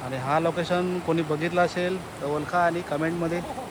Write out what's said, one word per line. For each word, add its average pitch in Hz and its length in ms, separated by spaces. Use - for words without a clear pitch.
आणि 131 140
हा 139 220
लोकेशन 175 600
कोणी 165 220
बघितला 160 400
असेल 180 600
तर 143 40
ओळखा 151 400
आणि 170 160
कमेंटमध्ये 165 600